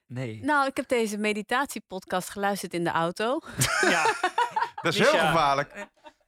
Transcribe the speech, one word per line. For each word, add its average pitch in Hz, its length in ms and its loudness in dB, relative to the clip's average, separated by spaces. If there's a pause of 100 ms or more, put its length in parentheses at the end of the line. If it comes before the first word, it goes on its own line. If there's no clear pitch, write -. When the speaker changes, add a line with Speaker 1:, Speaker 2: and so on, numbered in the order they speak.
Speaker 1:
Nee. 120 360 -10
Speaker 2:
Nou, 277 240 2
ik 269 100 -4
heb 277 100 -4
deze 220 300 0
meditatiepodcast 208 1120 -4
geluisterd 202 440 -4
in 170 100 -2
de 170 60 0
auto. 214 500 0 (180)
Speaker 1:
<laughs> - 240 0
Ja. - 220 4 (800)
Speaker 3:
Dat 165 120 -2
is - 60 0
heel 262 120 6
Speaker 1:
Misha, 165 200 4
Speaker 3:
gevaarlijk. 143 400 2
Speaker 1:
eh, 202 120 -14 (440)